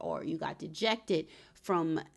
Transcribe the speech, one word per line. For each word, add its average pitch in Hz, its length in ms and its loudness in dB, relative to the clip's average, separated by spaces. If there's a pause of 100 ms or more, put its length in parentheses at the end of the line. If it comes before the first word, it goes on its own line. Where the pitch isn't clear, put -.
or 165 240 -4
you 165 120 -4
got - 220 -4
dejected 196 680 0 (260)
from 165 480 2 (160)